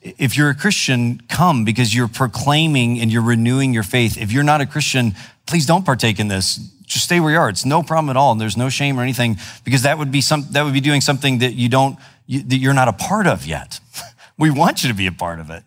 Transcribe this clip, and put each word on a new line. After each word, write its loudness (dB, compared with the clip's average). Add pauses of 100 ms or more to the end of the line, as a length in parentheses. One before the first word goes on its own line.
If -4
you're 4
a 0
Christian, 0
come 2
because 2
you're 2
proclaiming 0
and 0
you're 2
renewing 2
your 0
faith. 0
If -6
you're 2
not 2
a 0
Christian, -2 (300)
please 0
don't 2
partake 0
in -2
this. -2 (300)
Just -4
stay 2
where 2
you 4
are. 2
It's -6
no 2
problem 0
at -2
all. 4
And 0
there's -2
no 0
shame -2
or -2
anything, 0 (280)
because 2
that 2
would -4
be 2
some, 0
that 2
would 0
be 2
doing 2
something 0
that 0
you 0
don't, 2 (260)
you, -4
that 0
you're 2
not 4
a 0
part -2
of -2
yet. -10 (120)
<laughs> -14 (380)
We 4
want 2
you -2
to -2
be -2
a -2
part -8
of -14
it -14